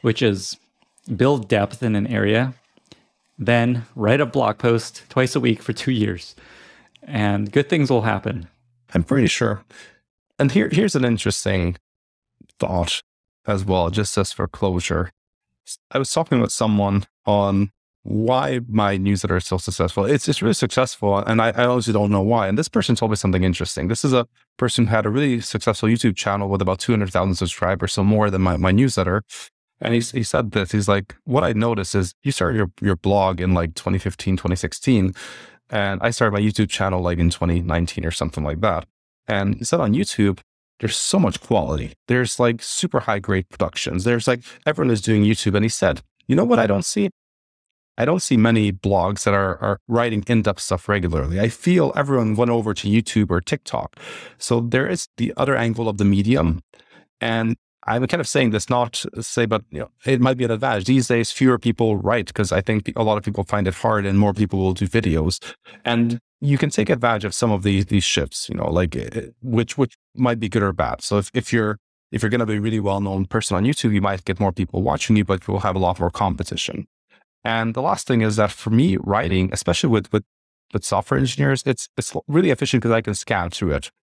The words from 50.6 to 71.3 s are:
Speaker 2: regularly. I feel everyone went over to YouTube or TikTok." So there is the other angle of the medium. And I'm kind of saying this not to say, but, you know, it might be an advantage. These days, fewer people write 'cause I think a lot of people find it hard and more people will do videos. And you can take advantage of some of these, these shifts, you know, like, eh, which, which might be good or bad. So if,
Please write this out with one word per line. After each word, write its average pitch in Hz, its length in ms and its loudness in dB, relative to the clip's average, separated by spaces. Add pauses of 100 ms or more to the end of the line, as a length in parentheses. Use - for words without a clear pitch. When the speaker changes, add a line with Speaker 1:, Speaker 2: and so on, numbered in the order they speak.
Speaker 2:
regularly. 87 500 0
I 113 100 2
feel 175 480 2
everyone 127 380 0
went 117 160 2
over 110 220 0
to - 140 -6
YouTube 107 420 2
or 85 120 0
TikTok." - 560 -6 (400)
So 117 240 0
there 123 260 0
is 185 300 -6
the 117 180 -4
other 135 220 2
angle 113 320 -2
of 101 80 -4
the 104 80 2
medium. 101 560 2 (580)
And 113 380 -2 (300)
I'm 123 200 0
kind 170 120 -2
of 143 80 -4
saying 131 220 2
this 107 180 -2
not 123 460 -2
to 113 80 -10
say, 117 240 -2
but, 107 240 0
you 76 120 -8
know, - 100 -12 (140)
it 135 140 2
might 131 180 2
be 127 60 -2
an 117 60 0
advantage. 110 360 -2
These 127 220 2
days, 117 240 0
fewer 127 280 4
people 113 380 2
write 101 360 -2
'cause 104 180 -2
I 80 80 2
think 107 360 -2
a 117 80 0
lot 107 140 2
of 101 60 -6
people 101 200 -4
find 101 240 -2
it 92 80 -2
hard 107 320 0
and 98 100 2
more 101 160 4
people 98 240 -2
will 95 160 2
do 95 140 -4
videos. 82 520 0 (460)
And 117 340 0 (220)
you 143 160 2
can 147 140 0
take 107 180 0
advantage 117 360 0
of 95 100 -4
some 117 160 2
of 98 100 0
these, 95 240 2
these 101 180 2
shifts, - 460 -4
you - 60 -6
know, - 160 -4
like, 85 240 0
eh, - 320 -8 (140)
which, 117 360 -2
which 131 160 0 (220)
might 120 240 2
be 107 100 -4
good 101 140 2
or 98 100 2
bad. 65 300 -4
So 104 160 0
if, 95 160 -2